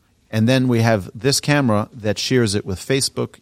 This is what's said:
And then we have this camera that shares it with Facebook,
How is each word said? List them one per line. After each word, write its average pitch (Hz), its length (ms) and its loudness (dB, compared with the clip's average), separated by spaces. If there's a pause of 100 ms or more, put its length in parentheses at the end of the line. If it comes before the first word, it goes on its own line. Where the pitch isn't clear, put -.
(320)
And 110 160 2
then 127 200 2
we 117 140 2
have 113 340 2
this 135 240 0
camera 127 520 0
that 104 280 -4
shares 120 340 2
it 104 100 -2
with 92 160 -6
Facebook, 127 640 -4